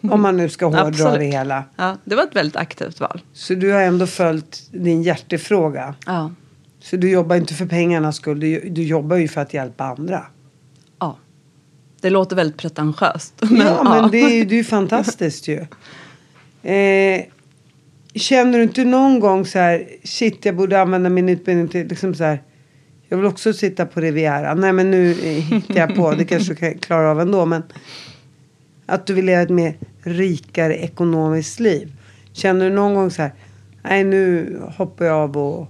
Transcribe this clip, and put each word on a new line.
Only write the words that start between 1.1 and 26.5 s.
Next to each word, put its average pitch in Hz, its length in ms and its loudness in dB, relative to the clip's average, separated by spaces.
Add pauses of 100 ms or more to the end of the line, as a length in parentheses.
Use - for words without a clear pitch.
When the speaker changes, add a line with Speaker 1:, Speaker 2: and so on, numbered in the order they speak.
Speaker 1:
det 147 60 -2
hela. 135 380 -4 (120)
Speaker 2:
Ja, 185 280 -4
det 196 120 -4
var 277 80 2
ett 311 120 -6
väldigt 151 200 -2
aktivt - 440 -8
val. - 220 -8 (120)
Speaker 1:
Så - 200 -8
du 185 180 0
har 202 100 4
ändå 180 260 2
följt 165 640 -4
din 170 320 0
hjärtefråga? 156 920 -2 (100)
Speaker 2:
Ja. 165 260 -4 (500)
Speaker 1:
Så - 160 -8
du 185 140 2
jobbar 175 240 2
inte 165 180 0
för 180 120 -6
pengarnas 170 500 0
skull, 147 240 -6
du, 160 300 -4
du 165 140 -4
jobbar 156 340 0
ju 165 100 2
för 151 140 -6
att 139 120 -8
hjälpa 135 300 -8
andra? 147 420 -8 (760)
Speaker 2:
Ja. - 180 -6 (840)
Det 185 80 0
låter 185 260 2
väldigt 160 220 0
pretentiöst. 156 840 -4
Speaker 1:
Ja, 226 100 0
Speaker 2:
Men, 240 80 6
Speaker 1:
men 208 440 4
Speaker 2:
ja. 220 80 6
Speaker 1:
det 226 100 2
är 285 140 6
ju, 226 100 4
det 196 100 0
är - 20 4
ju 233 60 2
fantastiskt 202 840 -2
ju. 156 180 -6 (960)
Eh, 196 600 2 (920)
känner 247 420 4
du 233 60 6
inte 262 220 0
någon 262 340 4
gång 190 260 2
så 185 140 -4
här, 175 280 2 (160)
"Shit, - 420 -4
jag 196 100 0
borde 190 260 2
använda 185 280 2
min 180 200 2
utbildning 175 380 0
till, 175 200 -6
liksom, 185 280 -6
så 156 80 -4
här, 151 200 -2 (640)
jag 180 100 -4
vill 196 80 0
också 208 280 -2
sitta 190 320 -2
på - 160 -8
Riviera"? 147 520 -2
Nej, 190 200 2
men 185 180 2
nu, 180 200 4
eh, 170 60 0 (260)
hittar 196 320 -2
jag 170 200 0
på. 170 160 2
Det 151 140 0
kanske 175 300 -2 (100)